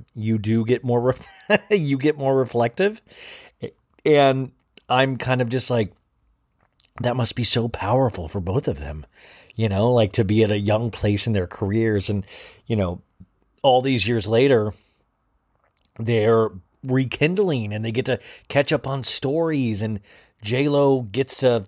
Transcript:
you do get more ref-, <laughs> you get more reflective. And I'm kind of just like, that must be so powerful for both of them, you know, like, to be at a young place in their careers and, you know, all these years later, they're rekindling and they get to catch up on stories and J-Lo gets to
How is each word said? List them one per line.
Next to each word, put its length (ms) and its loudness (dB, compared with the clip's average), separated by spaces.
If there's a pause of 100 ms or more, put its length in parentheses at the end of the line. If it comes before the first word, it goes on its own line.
(160)
you 240 -2
do 260 0
get 180 0
more 180 0
ref-, 260 -2 (220)
<laughs> 220 0
you 260 2
get 200 0
more 200 0
reflective. 640 0 (1040)
And 460 4 (380)
I'm 280 0
kind 240 -2
of 80 -2
just 200 -4
like, 240 -2 (1080)
that 140 -2
must 200 -4
be 80 -2
so 260 0
powerful 580 -2
for 140 -8
both 260 -4
of 120 -4
them, 260 -12 (500)
you 140 -2
know, 220 2
like, 220 2
to 120 2
be 180 4
at 80 0
a 80 0
young 320 0
place 340 -2
in 80 -2
their 140 -2
careers 640 -2
and, 160 -4 (400)
you 100 -2
know, 260 -2 (600)
all 180 6
these 260 0
years 200 0
later, 460 4 (1300)
they're 500 2 (340)
rekindling 880 0
and 120 -6
they 60 -4
get 140 -4
to 140 -2 (280)
catch 240 0
up 160 -2
on 160 -4
stories 800 -2
and 180 -4 (420)
J-Lo 600 2
gets 340 -4
to 300 2